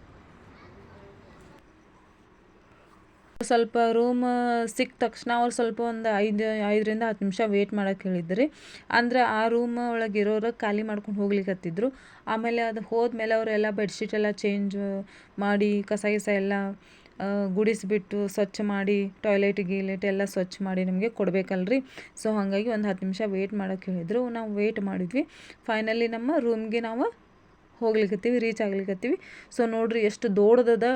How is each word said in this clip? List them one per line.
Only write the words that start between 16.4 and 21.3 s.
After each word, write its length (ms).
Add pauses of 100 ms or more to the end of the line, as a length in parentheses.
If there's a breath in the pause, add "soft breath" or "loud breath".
ಆ, 340
ಗುಡಿಸ್ಬಿಟ್ಟು 720
ಸ್ವಚ್ಛ 320
ಮಾಡಿ, 520 (100)
ಟಾಯ್ಲೆಟ್ 380
ಗೀಲೆಟ್ 440
ಎಲ್ಲ 200
ಸ್ವಚ್ಛ 380
ಮಾಡಿ 220
ನಮಗೆ 240
ಕೊಡ್ಬೇಕಲ್ರಿ. 680 (460 loud breath)